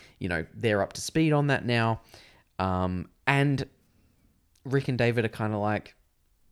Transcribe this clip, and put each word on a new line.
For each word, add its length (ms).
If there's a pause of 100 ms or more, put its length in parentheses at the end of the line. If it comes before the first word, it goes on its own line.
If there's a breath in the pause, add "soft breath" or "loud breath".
(180 loud breath)
you 100
know, 160 (100)
they're 280
up 120
to 60
speed 320
on 160
that 160
now. 360 (580 soft breath)
Um, 520 (180)
and 360 (1000)
Rick 240
and 100
David 260
are 40
kinda 300
like, 360 (580)